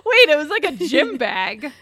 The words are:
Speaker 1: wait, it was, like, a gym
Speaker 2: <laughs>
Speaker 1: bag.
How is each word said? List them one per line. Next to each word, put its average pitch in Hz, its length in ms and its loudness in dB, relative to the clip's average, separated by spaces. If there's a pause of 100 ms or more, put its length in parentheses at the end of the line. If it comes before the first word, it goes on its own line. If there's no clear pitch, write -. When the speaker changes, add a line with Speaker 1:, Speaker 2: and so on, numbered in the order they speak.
Speaker 1:
wait, 466 260 6
it 302 80 4
was, 294 100 -6
like, 415 160 -2
a 349 80 -2
gym 311 440 -2
Speaker 2:
<laughs> - 20 -6
Speaker 1:
bag. 214 520 -6 (120)